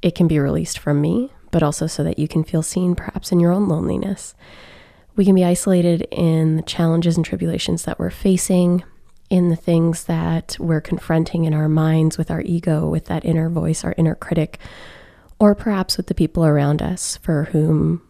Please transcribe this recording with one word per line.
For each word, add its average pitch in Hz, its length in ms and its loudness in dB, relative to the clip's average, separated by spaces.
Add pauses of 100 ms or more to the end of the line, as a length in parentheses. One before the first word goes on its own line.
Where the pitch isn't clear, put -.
it 170 100 0
can 170 140 2
be 156 100 2
released 147 400 -2
from 147 240 0
me, 196 300 -2 (180)
but 165 140 0
also 151 240 -2
so - 160 -4
that 160 160 -4
you 151 80 -2
can 160 160 0
feel 160 180 -2
seen 180 320 -2
perhaps - 380 -6
in 175 80 4
your 170 140 4
own 202 140 0
loneliness. - 680 -4 (800)
We 196 100 4
can 190 80 6
be 185 120 4
isolated 175 640 2
in 160 460 2
the 160 40 -2
challenges 165 540 0
and 165 100 0
tribulations 165 600 -4
that - 120 -6
we're - 140 -4
facing, 180 720 2 (480)
in 180 180 4
the 165 60 2
things 165 480 0
that 165 560 -4
we're 160 220 0
confronting 165 640 -2
in 156 100 0
our 156 140 0
minds 160 500 2
with 160 100 -4
our 160 120 -4
ego, 165 460 -2
with 156 180 -2
that 160 200 -6
inner 165 240 0
voice, 160 340 -2
our - 140 -4
inner 160 180 0
critic, - 440 -4 (800)
or 208 160 6
perhaps 196 420 -2
with 185 100 -6
the 185 60 -2
people 165 320 0
around 147 380 2
us - 340 -6
for 156 280 -2
whom 156 640 0